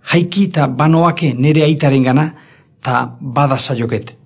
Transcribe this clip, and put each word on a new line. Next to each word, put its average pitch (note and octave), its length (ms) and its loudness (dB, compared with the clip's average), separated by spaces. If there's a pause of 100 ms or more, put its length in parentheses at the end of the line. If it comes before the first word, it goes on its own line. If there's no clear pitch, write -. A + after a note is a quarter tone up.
(120)
Jaiki F3+ 360 0
ta D3+ 200 -2
banoake D#3+ 640 0
nere D3+ 300 2
aitarengana, C#3 600 2 (560)
ta A#2+ 400 -4
bada C3+ 380 0
saioket A#2+ 680 -4